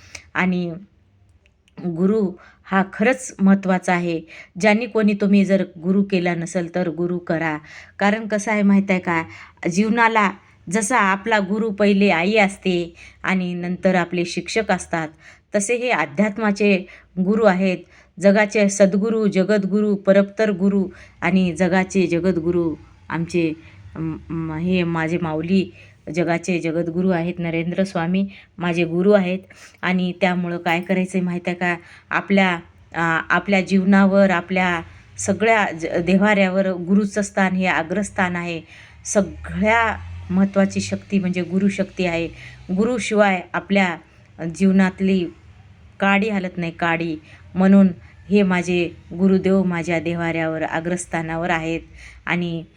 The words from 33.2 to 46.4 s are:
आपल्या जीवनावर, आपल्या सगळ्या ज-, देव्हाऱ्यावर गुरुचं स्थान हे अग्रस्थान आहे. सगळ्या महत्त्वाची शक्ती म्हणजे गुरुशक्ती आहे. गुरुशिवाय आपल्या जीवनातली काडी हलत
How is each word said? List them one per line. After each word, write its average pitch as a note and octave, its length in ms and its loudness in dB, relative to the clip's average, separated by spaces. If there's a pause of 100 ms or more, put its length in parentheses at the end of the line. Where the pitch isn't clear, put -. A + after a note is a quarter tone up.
आपल्या F#3+ 300 0
जीवनावर, G3 680 4
आपल्या F3 500 -2 (380)
सगळ्या G#3 540 0
ज-, D#3+ 140 -8
देव्हाऱ्यावर F#3+ 840 2
गुरुचं G3+ 500 0
स्थान F#3+ 300 0
हे F#3 140 0
अग्रस्थान F3+ 720 -2
आहे. E3+ 240 -6 (440)
सगळ्या G3+ 920 0 (340)
महत्त्वाची G3 500 2
शक्ती G3 380 -4
म्हणजे F3+ 240 -2
गुरुशक्ती F#3+ 640 -2
आहे. E3+ 200 -2 (500)
गुरुशिवाय G#3 640 2 (140)
आपल्या F3 420 0 (600)
जीवनातली F#3+ 680 2 (760)
काडी G3 280 2
हलत F#3 280 -4